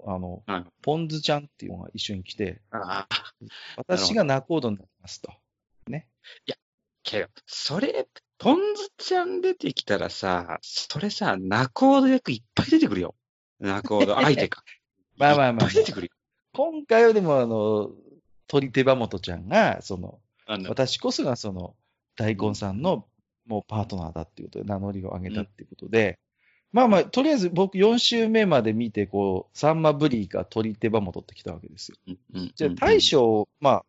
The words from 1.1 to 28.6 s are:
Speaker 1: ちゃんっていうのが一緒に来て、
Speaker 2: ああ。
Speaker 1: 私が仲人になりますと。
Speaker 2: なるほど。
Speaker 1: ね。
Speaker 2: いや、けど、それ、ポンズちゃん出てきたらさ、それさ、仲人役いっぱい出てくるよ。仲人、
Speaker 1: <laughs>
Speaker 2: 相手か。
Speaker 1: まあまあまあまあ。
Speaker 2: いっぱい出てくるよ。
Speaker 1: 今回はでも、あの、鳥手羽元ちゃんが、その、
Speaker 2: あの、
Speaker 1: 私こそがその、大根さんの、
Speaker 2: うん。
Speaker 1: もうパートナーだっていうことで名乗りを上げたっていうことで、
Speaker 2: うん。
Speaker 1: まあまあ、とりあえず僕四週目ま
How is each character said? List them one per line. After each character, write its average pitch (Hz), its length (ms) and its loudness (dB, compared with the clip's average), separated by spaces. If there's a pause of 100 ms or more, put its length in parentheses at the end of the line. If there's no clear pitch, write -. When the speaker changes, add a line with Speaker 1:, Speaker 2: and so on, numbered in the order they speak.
Speaker 1:
ち 151 100 -2
ゃ 147 80 0
ん 147 60 -16
っ - 20 -20
て - 180 -20
い - 40 -10
う 92 40 -10
の 90 60 -12
が 90 140 -14
一 107 60 -12
緒 104 160 -6
に 92 80 -10
来 - 120 -18
て、 92 260 -8 (100)
Speaker 2:
あ 98 380 -8
あ。 - 240 -10 (420)
Speaker 1:
私 180 380 -2
が 214 100 2
仲 139 360 0
人 123 120 -2
に 101 60 -6
な - 60 -18
り - 60 -20 (120)
ま - 60 -20
す - 140 -18
と。 - 80 -16
Speaker 2:
な - 60 -20
る - 40 -20
ほ - 520 -20
ど。 - 20 -
Speaker 1:
ね。 151 140 -10 (380)
Speaker 2:
い - 60 -10
や、 - 60 -10 (460)
け 104 180 -4
ど、 85 80 -8 (160)
そ - 340 -6
れ、 262 280 -4 (300)
ポ 269 180 4
ン 403 200 0
ズ 403 220 -10
ち - 180 -4
ゃ 359 100 0
ん 370 160 -4
出 370 140 0
て - 180 -6
き - 100 -4
た 101 140 -2
ら 90 120 -4
さ、 87 520 -4
そ - 380 -10
れ 202 100 -4
さ、 147 280 -2
仲 123 640 4
人 269 60 4
役 262 240 2
い 120 40 -2
っ 107 60 -10 (120)
ぱ - 100 0
い - 60 -4
出 320 100 6
て 311 80 4
く 104 80 -2
る 90 60 -2
よ。 85 140 -6 (440)
仲 104 420 -2
人、 98 120 2
Speaker 1:
<laughs> 135 80 2
Speaker 2:
相 147 160 6
手 113 100 0
か。 - 160 -10 (540)
Speaker 1:
ま 143 140 6
あ 147 40 6
ま - 0 -
あ - 20 4
ま 139 120 6
あ 117 40 0
ま 113 100 2
あ。 - 40 2
Speaker 2:
い - 40 0
っ - 20 -6
ぱ 427 60 4
い 440 40 6
出 - 20 -
て - 60 -6
く - 100 -8
る - 60 -8
よ。 - 60 -16 (400)
Speaker 1:
今 302 320 -4
回 226 220 6
は 220 60 6
で 214 80 4
も、 151 180 2
あ 123 60 4
の、 107 460 0 (560)
鳥 139 240 0
手 131 120 2
羽 131 120 6
元 107 240 -4
ち 90 120 -10
ゃ 87 60 -8
ん 87 100 -12
が、 190 340 2
そ 95 160 -10
の、 - 220 -12 (260)
Speaker 2:
あ - 120 -6
の、 190 120 -8
Speaker 1:
私 - 280 -2
こ 254 140 -4
そ 294 120 -4
が 135 120 -2
そ 107 160 -10
の、 90 240 -10 (400)
大 107 200 -2
根 101 200 -4
さ 101 160 -6
ん 101 100 -8
の、 175 140 0
Speaker 2:
う - 40 -6
ん。 - 40 -18 (440)
Speaker 1:
も 110 140 -4
う - 40 -16
パ 107 180 -4
ー - 20 -4
ト 101 100 -10
ナ 82 140 -8
ー 80 40 -16
だ 82 100 -8
っ - 40 -14
て - 140 -20
い - 40 -14
う - 40 -16
こ - 100 -14
と - 0 -
で 101 60 -10
名 101 120 -6
乗 98 140 -6
り 98 140 -10
を 95 60 -10
上 92 180 -10
げ - 20 -10
た 107 120 -6
っ - 20 -10
て - 180 -20
い - 20 -20
う - 40 -20
こ - 80 -20
と - 100 -18
で、 104 320 0 (540)
Speaker 2:
う - 20 2
ん。 - 20 4
Speaker 1:
ま 254 60 6
あ 247 60 6
ま 202 80 6
あ、 165 80 4
と - 180 -2
り 302 60 2
あ 311 40 4
え 277 40 2
ず 185 120 0
僕 190 280 0
四 220 220 4
週 233 280 2
目 220 180 4
ま 151 160 4